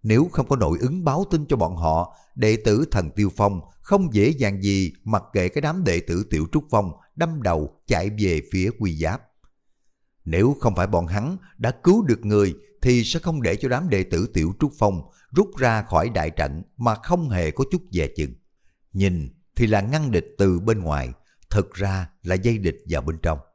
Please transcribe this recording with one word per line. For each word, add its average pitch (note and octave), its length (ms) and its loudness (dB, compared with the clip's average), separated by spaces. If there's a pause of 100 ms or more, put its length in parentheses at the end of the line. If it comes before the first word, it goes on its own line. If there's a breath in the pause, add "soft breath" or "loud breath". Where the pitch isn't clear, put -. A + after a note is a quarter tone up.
Nếu A#2 280 4
không - 160 -2
có C#3+ 80 2
nội F2 260 0
ứng D#3+ 220 -2
báo D#3 280 0
tin D#3 140 0
cho C#3 120 0
bọn F2 180 0
họ, E2 400 -2 (200 soft breath)
đệ A2 300 2
tử A2+ 260 4
Thần E2+ 200 0
Tiêu G2+ 240 0
Phong G2+ 260 0 (200 soft breath)
không F#3 320 2
dễ G#2+ 160 4
dàng G#2+ 320 -2
gì G2 320 2 (100)
mặc G#2+ 200 -2 (100)
kệ F#2 160 2
cái D3 120 -4
đám E3 220 -4
đệ F2 160 2
tử F2 300 -2
Tiểu D#2+ 220 -2
Trúc D3+ 180 0
Phong G2+ 220 0 (240 soft breath)
đâm D#3+ 280 -4
đầu D#2+ 440 -2
chạy F#2+ 220 0 (100)
về F2 220 2 (100)
phía F#2+ 180 0 (100)
Quy F2+ 180 -4
Giáp. D#2+ 240 -4 (1040)
Nếu G2+ 340 2
không A2+ 160 0
phải F2+ 120 0
bọn F2 200 0
hắn A2 300 -4 (200 soft breath)
đã A2+ 140 -2 (120)
cứu G#3 200 6
được A#2+ 220 0
người, G#2 300 2 (260 loud breath)
thì B2 220 4
sẽ D#3+ 160 -4
không D#3+ 220 -4
để F2 140 0
cho C3 140 -6
đám D3 200 -2
đệ F#2+ 140 2
tử F2+ 300 -2
Tiểu E2+ 260 0
Trúc C#3+ 200 0
Phong G2 220 0 (300 soft breath)
rút F#3+ 260 2
ra A2+ 260 0
khỏi - 260 2
đại E2 200 -2
trận D2 340 -4 (140)
mà A#2 180 0
không E3 340 -2
hề F#2+ 220 0
có - 200 -2
chút F3+ 100 -2 (100)
dè E2 160 -2
chừng. C2+ 260 -6 (600)
Nhìn F2+ 360 0 (260)
thì A#2+ 120 2
là G#2+ 140 4
ngăn C3+ 300 -2
địch E2+ 260 -2
từ F#2 220 2
bên G#2+ 200 0
ngoài, D2 300 -4 (400)
thực G2+ 240 -2
ra F#2+ 360 -4 (140)
là F2+ 120 0
dây A2 220 0
địch F#2 200 -2 (120)
vào D#2 120 -2
bên D#2 200 -6
trong. D#2 180 -2 (160)